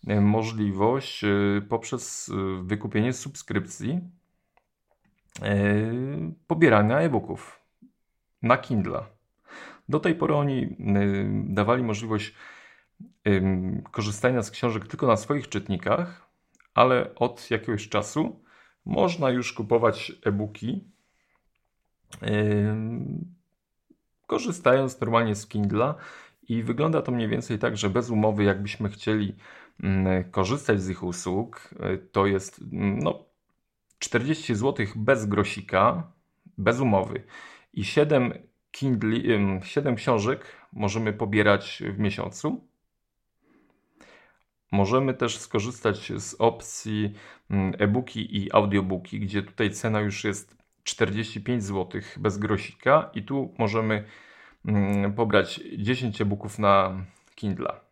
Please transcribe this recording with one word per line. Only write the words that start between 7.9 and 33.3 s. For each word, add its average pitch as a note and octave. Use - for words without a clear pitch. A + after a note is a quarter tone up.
na A#2+
Kindle. G#2+
Do D#3
tej E3
pory D#3+
oni, C#3+
y, -
dawali G#2+
możliwość, A2
ym, F#2+
korzystania A2+
z -
książek A2
tylko -
na A2+
swoich C#3+
czytnikach, G#2
ale B2
od -
jakiegoś A2
czasu -
można E3+
już B2
kupować A2+
e-booki, G#2+
ym, A2
korzystając C3+
normalnie A2+
z G#2
Kindla G#2+
i A2+
wygląda C3+
to C3
mniej A#2
więcej A2
tak, A2+
że G#2+
bez A2+
umowy, G#2+
jakbyśmy G2+
chcieli, G#2
mm, F#2+
korzystać G#2
z F#2
ich F2+
usług, F#2
y, F2+
to -
jest, G2
mm, G2
no, -